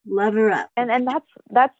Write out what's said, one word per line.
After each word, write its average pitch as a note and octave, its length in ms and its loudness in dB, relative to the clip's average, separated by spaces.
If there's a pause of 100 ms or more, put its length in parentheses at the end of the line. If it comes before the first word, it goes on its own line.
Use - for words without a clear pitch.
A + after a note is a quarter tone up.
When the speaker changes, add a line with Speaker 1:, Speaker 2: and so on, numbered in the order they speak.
Speaker 1:
love G3+ 280 -2
her A3 160 2
up. D#3 260 -4
Speaker 2:
And, A#3+ 140 -4
and B3 160 0
that's, C#4 200 -4 (240)
that's B3 300 2